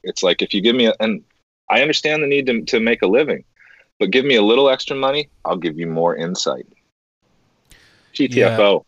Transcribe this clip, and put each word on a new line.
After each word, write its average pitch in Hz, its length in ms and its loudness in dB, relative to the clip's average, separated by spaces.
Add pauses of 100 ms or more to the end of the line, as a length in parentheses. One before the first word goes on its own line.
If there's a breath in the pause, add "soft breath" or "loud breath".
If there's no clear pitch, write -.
It's - 180 -8
like, 104 200 0
if 101 120 -4
you 101 80 0
give 117 140 2
me 120 120 2
a, 107 120 2
and 110 240 -4 (480)
I 113 100 2
understand 151 400 -2
the 143 60 -2
need 139 200 0
to, 117 160 -2
to 117 160 -2
make 113 220 0
a 95 60 0
living, 107 360 0 (540 soft breath)
but 98 140 -2
give 131 140 2
me 135 100 2
a 104 80 4
little 127 260 4
extra 131 260 -2
money, 139 340 -2 (160)
I'll 90 120 -2
give 82 220 -6
you 85 80 -6
more 82 280 0
insight. 80 520 -6 (1500 soft breath)
G 135 140 -2
T 120 160 2
F 110 160 2
O, 101 280 4